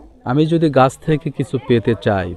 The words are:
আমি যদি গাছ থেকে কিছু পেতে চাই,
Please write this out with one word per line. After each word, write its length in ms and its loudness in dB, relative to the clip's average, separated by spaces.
আমি 220 0
যদি 240 0
গাছ 280 2
থেকে 320 -4
কিছু 360 -6
পেতে 360 2
চাই, 340 -2